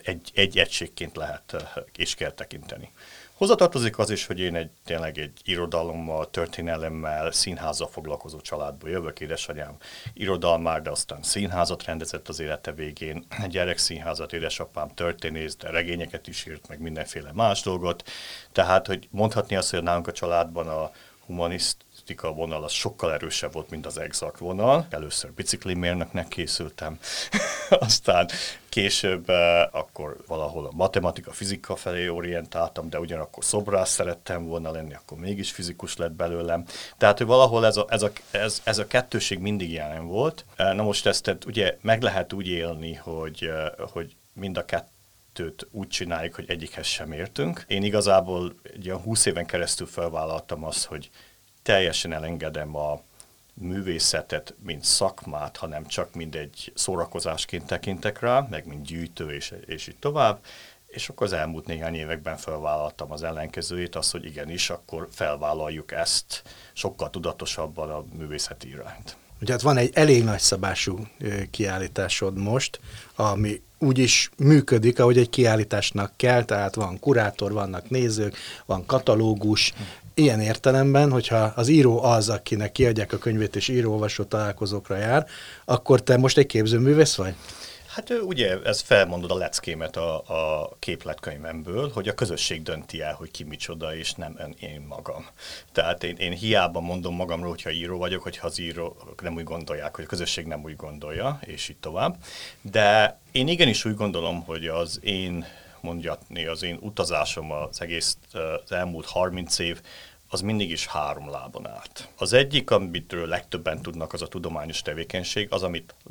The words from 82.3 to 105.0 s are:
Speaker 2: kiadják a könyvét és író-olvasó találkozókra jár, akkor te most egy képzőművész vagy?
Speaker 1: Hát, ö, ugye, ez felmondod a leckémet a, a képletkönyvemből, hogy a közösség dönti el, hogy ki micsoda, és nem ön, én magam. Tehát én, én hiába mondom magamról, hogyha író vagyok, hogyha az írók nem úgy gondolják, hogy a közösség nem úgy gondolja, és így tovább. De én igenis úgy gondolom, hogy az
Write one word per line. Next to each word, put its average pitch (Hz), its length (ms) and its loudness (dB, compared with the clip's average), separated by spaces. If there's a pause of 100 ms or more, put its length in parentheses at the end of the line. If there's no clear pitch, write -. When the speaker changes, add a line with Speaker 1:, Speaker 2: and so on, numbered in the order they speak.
Speaker 2:
kiadják 110 400 4
a 101 60 0
könyvét 110 380 0
és - 120 0
író-olvasó 107 560 2
találkozókra 101 720 -2
jár, 113 300 4 (380)
akkor 127 380 6
te 123 140 6
most 127 220 6
egy - 80 10
képzőművész 123 680 6
vagy? 95 200 -2 (560)
Speaker 1:
Hát, - 200 -8
ö, 240 80 0
ugye, 127 440 0
ez 107 180 0
felmondod 87 500 4
a 92 60 2
leckémet 80 600 -4
a, 82 220 0
a 78 600 -2
képletkönyvemből, 80 1120 -6
hogy 107 180 -4
a 101 60 -2
közösség 85 480 -2
dönti 78 380 -8
el, 76 140 -4
hogy 80 160 -14
ki - 140 -12
micsoda, 80 520 -8
és 80 160 -6
nem 76 260 -10
ön, 76 220 -12
én 73 280 -12
magam. - 380 -10 (460)
Tehát 82 320 0
én, 87 120 -6
én 87 160 -4
hiába 90 480 2
mondom 87 340 -6
magamról, 87 360 -4
hogyha 82 200 -8
író 85 280 -6
vagyok, 90 240 -4
hogyha 87 240 -10
az 82 120 -6
írók 85 640 -10
nem 85 120 -6
úgy 82 100 -6
gondolják, 76 500 -6
hogy 80 100 -12
a - 40 -12
közösség 87 380 -4
nem 76 160 -8
úgy 78 140 -12
gondolja, 80 680 -6
és - 240 -10
így - 80 -16
tovább. 120 400 -4 (440)
De 104 580 6 (140)
én 131 160 2
igenis 160 360 4
úgy 107 100 0
gondolom, 87 480 -2
hogy 82 240 -8
az 80 360 -2